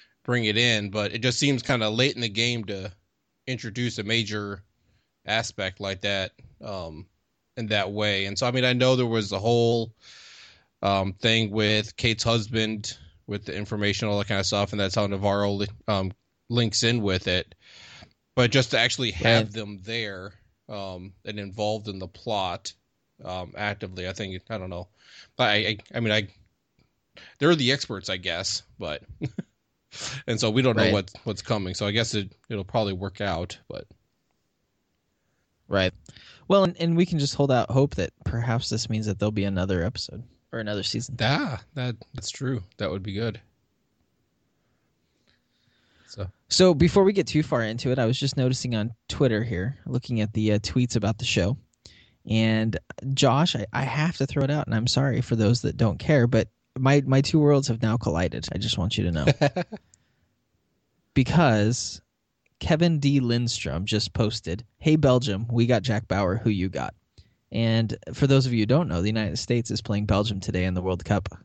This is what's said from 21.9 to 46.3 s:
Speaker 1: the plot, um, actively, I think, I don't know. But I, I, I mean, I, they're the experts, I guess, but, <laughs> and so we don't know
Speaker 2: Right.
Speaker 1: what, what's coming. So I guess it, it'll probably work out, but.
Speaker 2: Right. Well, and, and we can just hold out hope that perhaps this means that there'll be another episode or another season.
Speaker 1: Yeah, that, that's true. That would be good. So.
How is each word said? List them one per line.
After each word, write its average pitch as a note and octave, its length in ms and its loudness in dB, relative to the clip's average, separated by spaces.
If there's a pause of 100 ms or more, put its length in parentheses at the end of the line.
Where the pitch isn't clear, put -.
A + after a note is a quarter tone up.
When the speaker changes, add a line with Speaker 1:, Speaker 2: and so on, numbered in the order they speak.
Speaker 1:
the F#2 80 -10
plot, F#2 640 -6 (500)
um, F2+ 320 -10
actively, F#2+ 540 -6
I F#2+ 40 -6
think, F#2+ 360 -8
I A2 80 -6
don't F#2 140 -10
know. F2 160 -12 (500)
But B2+ 140 2
I, G#2 40 4
I, G#2 220 0 (160)
I A#2+ 60 -4
mean, A2+ 120 0
I, G#2+ 160 0 (1080)
they're E3 180 4
the C3 160 2
experts, A#2 380 -4
I F#2+ 80 -4
guess, F2+ 460 -4 (140)
but, D2+ 260 -6 (180)
<laughs> - 1080 -12
and A#2 120 -2
so A2+ 120 0
we A#2+ 100 2
don't B2+ 140 4
know G#2+ 80 4
Speaker 2:
Right. F#2 100 4
Speaker 1:
what, G2 180 0 (120)
what's G#2 180 -8
coming. G2 340 -4
So G#2 120 -4
I G2+ 40 -2
guess A2+ 220 -2
it, G2 220 -4 (140)
it'll G2+ 160 -6
probably G#2+ 280 -2
work F#2+ 280 -8
out, F2+ 360 -6 (120)
but. - 180 -12 (1800)
Speaker 2:
Right. F#2+ 240 2 (560)
Well, F#3+ 160 6
and, F3 120 0
and E3 200 2
we F3 80 6
can F3 140 -2
just C#3+ 160 -2
hold C#3 160 2
out B2 200 2
hope C3+ 240 2
that F2+ 160 -2 (140)
perhaps A#2 440 -2
this A2 200 -4
means A2 160 -2
that G2 120 -2
there'll G#2+ 140 0
be G#2 140 -2
another F#2+ 360 0
episode - 420 -6 (280)
or B2 80 -8
another G#2 240 -6
season. - 360 -6
Speaker 1:
Yeah, C#3+ 400 0 (160)
that, B2 200 -4 (180)
that's A2+ 180 -10
true. C3 320 -4 (140)
That G2 140 -4
would F#2+ 100 -6
be G2 120 -8
good. A2+ 260 -4 (2750)
So. G2 200 -10 (200)